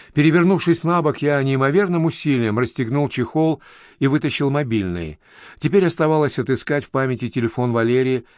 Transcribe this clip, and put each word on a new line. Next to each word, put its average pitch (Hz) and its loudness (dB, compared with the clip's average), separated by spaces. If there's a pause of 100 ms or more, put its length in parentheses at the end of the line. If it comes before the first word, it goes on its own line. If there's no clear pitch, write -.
(140)
Перевернувшись 170 2
на 170 0
бок, 151 -2
я 143 0
неимоверным 160 2
усилием 123 0
расстегнул 127 -2
чехол 160 -2 (380)
и 135 2
вытащил 143 0
мобильный. 98 -4 (400)
Теперь 180 2
оставалось 156 0
отыскать 135 -2
в - -20
памяти 127 -4
телефон 120 -2
Валерии 123 0 (120)